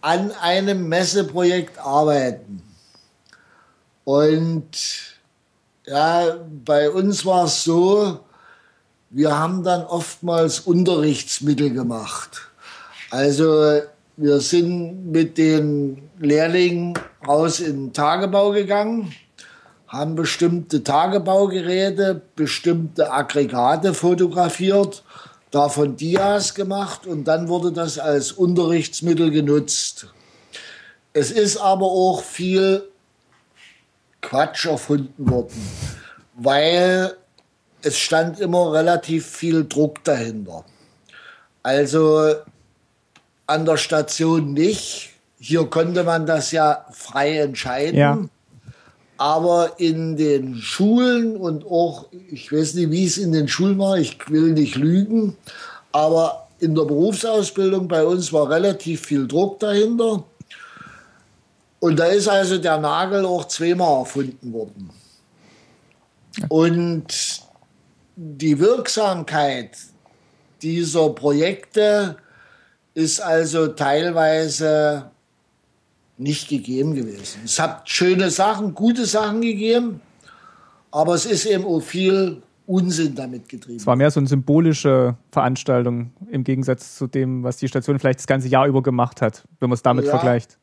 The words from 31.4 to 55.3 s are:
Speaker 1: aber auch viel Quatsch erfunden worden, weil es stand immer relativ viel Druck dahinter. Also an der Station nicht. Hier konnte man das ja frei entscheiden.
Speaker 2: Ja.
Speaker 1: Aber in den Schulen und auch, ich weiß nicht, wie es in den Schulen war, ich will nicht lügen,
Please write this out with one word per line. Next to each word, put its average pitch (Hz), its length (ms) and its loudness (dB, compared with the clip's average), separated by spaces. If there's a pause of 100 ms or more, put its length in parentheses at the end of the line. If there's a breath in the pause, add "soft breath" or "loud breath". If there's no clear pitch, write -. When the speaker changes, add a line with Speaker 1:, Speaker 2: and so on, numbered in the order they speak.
Speaker 1:
aber 190 280 2
auch 185 360 2
viel 190 640 0 (1400 soft breath)
Quatsch - 440 -2
erfunden 143 640 -2
worden, 123 240 -2 (840 loud breath)
weil 170 800 2 (680)
es 143 160 -2
stand 165 440 0
immer 175 320 0
relativ 160 520 0
viel 165 400 -2
Druck 147 380 -2
dahinter. 110 600 -4 (1000 loud breath)
Also 156 720 4 (1120)
an 156 200 -2
der 160 120 2
Station 156 760 0
nicht. 185 580 -2 (280)
Hier 156 280 0
konnte 170 360 0
man 165 220 0
das 156 260 -2
ja 151 400 2
frei 147 460 -2
entscheiden. 139 600 -2
Speaker 2:
Ja. 143 220 4 (960 soft breath)
Speaker 1:
Aber 165 600 0
in 160 380 -2
den 139 400 0
Schulen 226 800 0
und 165 280 -6
auch, 170 420 -2 (220)
ich 143 220 -14
weiß 151 220 -2
nicht, 165 180 0
wie 180 140 0
es 175 120 -2
in 185 140 -2
den 151 160 2
Schulen 190 320 0
war, 196 180 0
ich - 320 -4
will 156 220 2
nicht 151 240 0
lügen, 196 640 2 (540 loud breath)